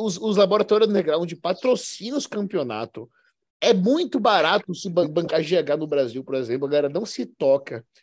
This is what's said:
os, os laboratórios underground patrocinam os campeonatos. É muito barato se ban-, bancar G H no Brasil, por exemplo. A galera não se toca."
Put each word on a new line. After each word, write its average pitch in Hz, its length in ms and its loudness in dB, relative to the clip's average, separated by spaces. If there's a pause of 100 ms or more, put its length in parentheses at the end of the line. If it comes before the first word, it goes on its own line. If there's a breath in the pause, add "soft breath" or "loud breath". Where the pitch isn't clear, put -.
os, 196 160 -4
os 214 200 -2
laboratórios 208 520 4
underground 170 420 0 (100)
patrocinam 226 760 -2
os - 100 -4
campeonatos. 120 800 -6 (540)
É 240 120 6
muito 247 460 2
barato 185 560 2
se - 140 -8
ban-, 170 200 0
bancar 160 320 0
G 156 160 0
H 147 200 0
no 156 100 -6
Brasil, 131 360 -2
por 135 120 -6
exemplo. 131 320 -2
A - 20 -4
galera 143 200 2
não 180 160 -4
se 240 200 -8
toca." 135 600 0 (180)